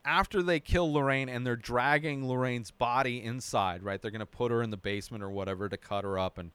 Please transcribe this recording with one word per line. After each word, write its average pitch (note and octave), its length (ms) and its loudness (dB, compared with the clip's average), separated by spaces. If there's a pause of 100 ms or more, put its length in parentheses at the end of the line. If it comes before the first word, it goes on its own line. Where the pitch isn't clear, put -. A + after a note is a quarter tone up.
after F3+ 380 2
they F3 160 4
kill E3+ 340 2
Lorraine C3+ 360 2
and B2 160 -4
they're A#2+ 100 2
dragging C3+ 720 0
Lorraine's B2+ 440 0
body B2 520 0
inside, A2 580 0
right? G2 200 -4
They're G#2+ 100 -6
gonna G#2+ 140 -8
put A#2+ 260 -2
her A#2 100 4
in A2+ 80 -2
the G#2 80 -4
basement G2+ 460 -6
or G2 60 -6
whatever G2 380 -4
to G2 100 -4
cut G2+ 260 -4
her G2 160 -2
up F#2 180 -2
and F2 180 -10